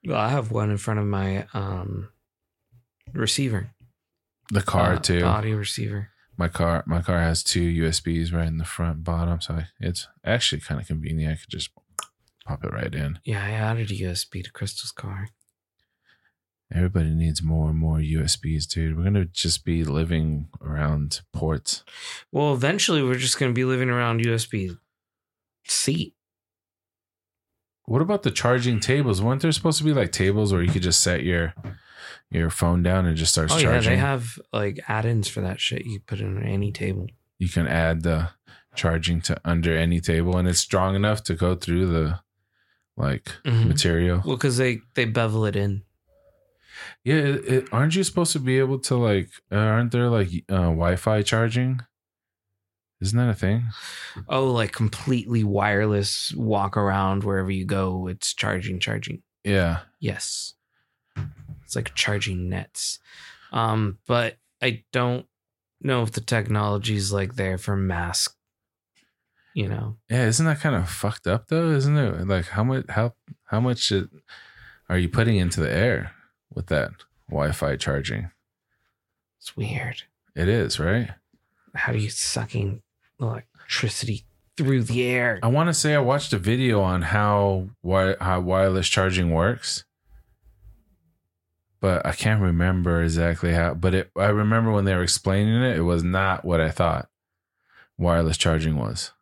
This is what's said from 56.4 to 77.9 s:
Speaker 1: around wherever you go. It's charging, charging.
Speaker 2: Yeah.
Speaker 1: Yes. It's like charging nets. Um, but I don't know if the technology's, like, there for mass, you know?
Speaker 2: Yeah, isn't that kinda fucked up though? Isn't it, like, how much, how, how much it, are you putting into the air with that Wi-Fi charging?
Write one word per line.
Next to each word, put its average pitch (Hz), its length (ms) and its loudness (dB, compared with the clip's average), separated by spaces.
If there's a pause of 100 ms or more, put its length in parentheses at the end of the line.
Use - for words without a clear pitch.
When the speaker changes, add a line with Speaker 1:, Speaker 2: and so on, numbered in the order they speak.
Speaker 1:
around 98 480 2
wherever 95 280 0
you 95 120 -2
go. 92 440 -2
It's - 260 -6
charging, 98 460 -4
charging. 107 420 -6 (220)
Speaker 2:
Yeah. 90 380 2 (180)
Speaker 1:
Yes. - 560 -8 (1080)
It's - 120 -10
like 113 180 -4
charging 98 560 -2
nets. - 480 -8 (540)
Um, 110 560 0
but 120 300 0 (260)
I 117 280 -2
don't 123 360 -2 (520)
know 131 220 0
if 110 120 -2
the 110 80 -4
technology's, 104 920 0
like, 98 240 -2
there 92 240 -2
for 101 160 -2
mass, 87 540 -2 (1200)
you 101 160 -2
know? 107 280 -6 (120)
Speaker 2:
Yeah, 123 160 2
isn't 117 220 2
that 147 140 0
kinda 117 240 0
fucked - 420 -6
up 107 220 -2
though? 165 220 0
Isn't 147 260 2
it, 95 300 0
like, 92 200 0
how 107 160 0
much, 131 260 0
how, 117 240 0 (320)
how 104 140 -2
much 123 320 0
it, 98 180 0 (800)
are 90 80 2
you 90 120 2
putting 113 280 4
into 87 240 0
the 73 100 0
air 85 420 0 (380)
with - 160 -8
that 73 260 0 (360)
Wi-Fi 73 460 -2
charging? 69 560 -4 (1080)